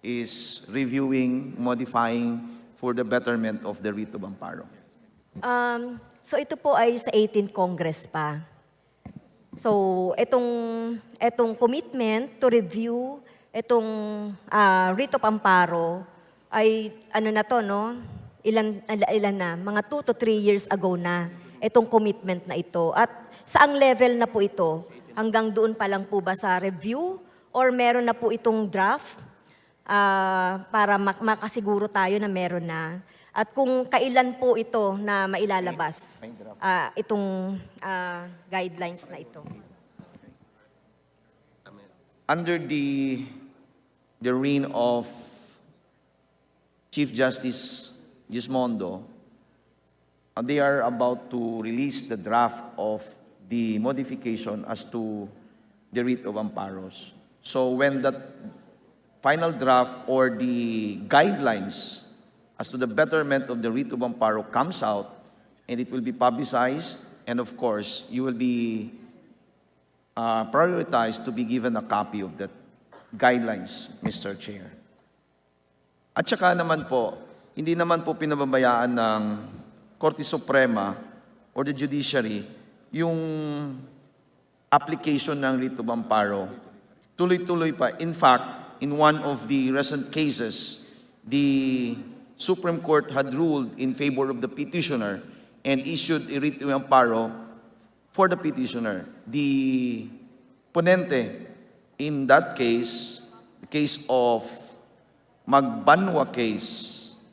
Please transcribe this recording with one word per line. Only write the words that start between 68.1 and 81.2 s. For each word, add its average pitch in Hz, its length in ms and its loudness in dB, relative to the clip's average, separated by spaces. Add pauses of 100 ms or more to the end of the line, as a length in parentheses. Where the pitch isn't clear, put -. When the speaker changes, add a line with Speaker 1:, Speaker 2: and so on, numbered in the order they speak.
Speaker 1:
will 127 140 -2
be, 117 560 -2 (1200)
uh, 113 320 0
prioritized 139 800 0
to 131 80 -6
be 120 100 -4
given 117 320 -2
a 107 80 -2
copy 104 380 -2
of 87 160 -8
that 95 140 -8 (640)
guidelines, 113 720 0 (100)
Mister - 380 -6
Chair. 190 320 -14 (1400)
At - 140 0
saka 180 260 4
naman 160 320 0
po, 120 300 0 (400)
hindi 165 180 0
naman 170 300 2
po 160 100 -2
pinababayaan 131 800 2
ng 110 260 2 (800)
Korte 156 240 0
Suprema 120 720 2 (560)